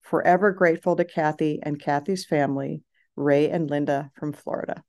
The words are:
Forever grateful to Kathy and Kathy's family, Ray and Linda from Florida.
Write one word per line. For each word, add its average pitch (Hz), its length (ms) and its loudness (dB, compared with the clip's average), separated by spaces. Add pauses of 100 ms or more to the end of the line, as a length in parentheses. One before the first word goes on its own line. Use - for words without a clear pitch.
Forever 180 500 2
grateful 175 440 2
to 175 100 0
Kathy 151 560 -2
and 147 180 -6
Kathy's 147 460 -2
family, 139 560 -2 (340)
Ray 143 360 4
and 165 180 -2
Linda 143 460 -2
from 151 180 -6
Florida. - 560 -8